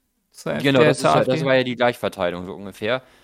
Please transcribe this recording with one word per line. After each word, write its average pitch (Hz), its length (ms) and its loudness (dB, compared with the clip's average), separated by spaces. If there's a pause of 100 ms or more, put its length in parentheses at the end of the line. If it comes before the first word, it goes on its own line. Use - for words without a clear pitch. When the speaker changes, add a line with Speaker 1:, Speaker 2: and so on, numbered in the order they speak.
(320)
Speaker 1:
zur 156 240 -8
Speaker 2:
Genau, 139 240 2
Speaker 1:
F 120 40 6
D, - 60 6
Speaker 2:
das 135 80 2
ist - 40 -10
Speaker 1:
zur 156 100 2
Speaker 2:
ja, 151 40 4
Speaker 1:
A 151 60 4
F 104 40 -2
D. 120 60 0
Speaker 2:
das 131 140 -2
war 131 100 2
ja 127 80 4
die 127 140 -6
Gleichverteilung 92 680 -2
so 92 80 -10
ungefähr. 104 480 -6 (220)